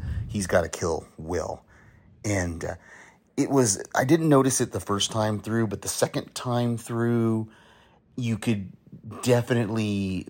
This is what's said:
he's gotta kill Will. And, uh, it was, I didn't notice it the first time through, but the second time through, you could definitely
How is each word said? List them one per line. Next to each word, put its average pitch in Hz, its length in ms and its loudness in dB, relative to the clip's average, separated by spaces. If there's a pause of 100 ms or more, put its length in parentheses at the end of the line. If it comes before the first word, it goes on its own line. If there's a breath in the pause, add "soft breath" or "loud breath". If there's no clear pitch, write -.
(280 loud breath)
he's 98 200 -2
gotta 87 220 2
kill - 380 -2 (100)
Will. 78 460 -6 (640 soft breath)
And, 87 400 -2
uh, 85 100 -6 (600 loud breath)
it 139 140 2
was, 131 340 4 (120)
I - 100 2
didn't 160 240 4
notice 135 320 6
it 117 100 -2
the 104 80 -2
first 101 320 -2
time 107 280 0
through, 110 280 -2
but 101 140 -6
the - 60 -10
second - 480 -2
time 120 420 -2
through, 113 720 0 (680 loud breath)
you 117 220 -2
could 101 340 -2 (520)
definitely 110 1080 0